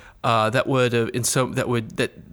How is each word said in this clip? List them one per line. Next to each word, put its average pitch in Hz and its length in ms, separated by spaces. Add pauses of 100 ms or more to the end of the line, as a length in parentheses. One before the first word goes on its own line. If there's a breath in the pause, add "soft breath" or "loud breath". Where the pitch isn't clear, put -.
(240 loud breath)
uh, 110 260
that 123 180
would, 123 260
uh, 117 140
in 117 160
some, 127 300
that 120 140
would, 117 300
that 123 140 (220)